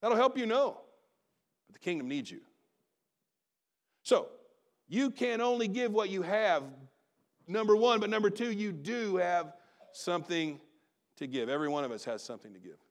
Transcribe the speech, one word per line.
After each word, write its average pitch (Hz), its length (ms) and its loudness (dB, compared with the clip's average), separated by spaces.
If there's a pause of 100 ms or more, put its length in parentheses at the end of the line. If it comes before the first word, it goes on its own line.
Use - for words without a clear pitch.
That'll 226 160 4
help 262 200 4
you 247 80 0
know. 233 320 2 (880)
But - 60 -20
the - 60 -20
kingdom 160 280 -4
needs 135 240 -4
you. - 80 -14 (1600)
So, - 240 4 (600)
you 247 240 0
can 240 300 -2
only 240 260 2
give 226 240 -2
what 208 180 2
you 190 120 -4
have, 180 420 2 (800)
number 214 300 4
one, 226 240 4
but 208 100 0
number 214 200 2
two, 226 240 -4
you 208 180 -4
do 196 460 -4
have 175 340 0 (400)
something 165 680 -2 (560)
to 143 100 -8
give. 123 220 -2
Every 147 180 0
one 147 160 0
of 127 80 -4
us 110 140 -8
has 113 180 -6
something 110 300 -14
to 92 60 -18
give. 87 180 -20 (140)